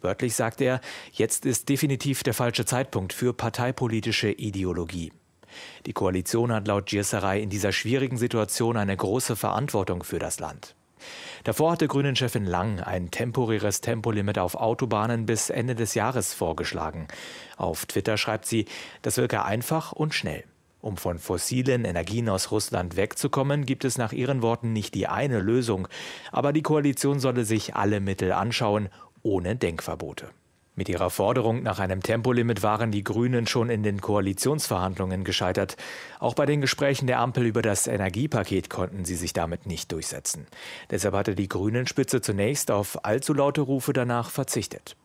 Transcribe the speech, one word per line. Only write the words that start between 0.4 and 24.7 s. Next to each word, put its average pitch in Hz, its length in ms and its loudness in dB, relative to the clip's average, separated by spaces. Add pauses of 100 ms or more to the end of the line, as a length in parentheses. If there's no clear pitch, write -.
er, 127 200 2 (320)
jetzt - 340 0
ist 127 220 0
definitiv 139 560 0
der 123 100 2
falsche 120 300 0
Zeitpunkt 120 480 -2
für 123 200 2
parteipolitische 113 1000 0
Ideologie. 90 800 -4 (760)
Die 117 60 -6
Koalition 104 600 2
hat 104 140 0
laut 101 200 2
Gierserei 101 520 0
in 104 120 -2
dieser 101 200 0
schwierigen 127 460 0
Situation 117 600 0
eine 98 200 2
große 107 400 0
Verantwortung 98 680 0
für 90 160 -4
das 78 220 -4
Land. - 340 -12 (680)
Davor 160 280 4
hatte 165 160 2
Grünen-Chefin 131 560 2
Lang 90 360 0
ein 90 300 -4
temporäres 113 720 0
Tempolimit 110 580 0
auf 90 160 0
Autobahnen 113 680 0
bis 110 240 0
Ende 123 260 -2
des 110 200 -2
Jahres 117 400 0
vorgeschlagen. 80 720 -4 (480)
Auf 85 300 -2
Twitter 107 320 0
schreibt 110 260 -2
sie, 110 220 0 (340)
das - 160 -2
wirke 120 260 2
einfach 123 500 -2
und 156 200 -2
schnell. - 320 -4 (380)
Um 98 160 -4
von 87 200 -2
fossilen 123 680 0
Energien 92 420 0
aus 95 220 0
Russland 90 460 -2
wegzukommen, 139 680 0
gibt 131 220 -2
es 123 100 0
nach 113 160 -2
ihren 127 300 0
Worten 117 320 2